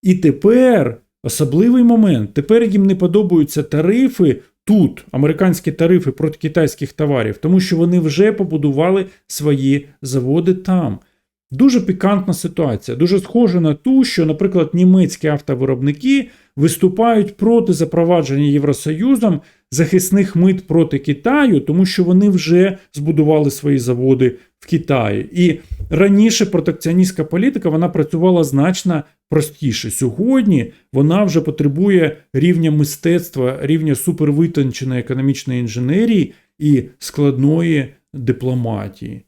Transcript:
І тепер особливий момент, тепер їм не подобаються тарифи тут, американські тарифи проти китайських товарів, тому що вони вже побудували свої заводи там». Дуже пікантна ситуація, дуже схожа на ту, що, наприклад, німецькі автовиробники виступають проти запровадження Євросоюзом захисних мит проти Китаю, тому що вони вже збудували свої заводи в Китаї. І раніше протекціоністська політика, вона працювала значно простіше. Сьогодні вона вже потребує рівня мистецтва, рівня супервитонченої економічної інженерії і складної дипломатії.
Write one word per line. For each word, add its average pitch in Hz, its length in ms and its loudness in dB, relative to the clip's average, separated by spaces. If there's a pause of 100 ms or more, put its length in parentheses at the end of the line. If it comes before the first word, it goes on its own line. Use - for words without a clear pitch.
І 185 120 4
тепер 190 800 2 (260)
особливий 175 600 2
момент, 196 500 2
тепер 220 300 2
їм 196 220 0
не 196 100 2
подобаються 175 680 0
тарифи 180 760 0 (240)
тут, 202 460 0
американські 156 600 0
тарифи 170 400 0
проти 151 260 -4
китайських 151 560 -4
товарів, 127 440 -2
тому 180 220 2
що 185 180 -2
вони 170 220 2
вже 165 320 0
побудували 165 760 -2 (220)
свої 139 580 -2 (160)
заводи 139 520 -2
там». 185 460 -2 (520)
Дуже 240 300 2
пікантна 190 520 -2
ситуація, 131 640 -4
дуже 175 220 2
схожа 190 400 0
на 156 140 2
ту, 262 300 2
що, 175 220 0
наприклад, 165 480 0
німецькі 185 540 2
автовиробники 143 1000 -2 (280)
виступають 190 840 0
проти 226 360 2
запровадження 165 720 0
Євросоюзом 156 1000 0 (300)
захисних 185 640 0
мит 185 320 2
проти 156 320 0
Китаю, 226 600 0
тому 175 260 0
що 185 180 -2
вони 185 260 4
вже 180 480 2 (160)
збудували 151 580 0
свої 139 280 -2
заводи 127 560 0 (240)
в - 80 -20
Китаї. 113 640 -2
І 175 280 0 (300)
раніше 202 560 2
протекціоністська 170 760 -2
політика, 190 460 -2
вона 165 200 0
працювала 170 540 0
значно 151 600 -2 (260)
простіше. 147 640 -4
Сьогодні 175 800 0 (220)
вона 156 300 2
вже 165 180 0
потребує 156 760 0 (160)
рівня 165 380 2
мистецтва, 147 880 -2
рівня 156 340 0
супервитонченої 143 1040 -2
економічної 131 600 -4
інженерії 139 760 0 (260)
і 147 240 2 (160)
складної 147 880 -2 (260)
дипломатії. 120 1160 -6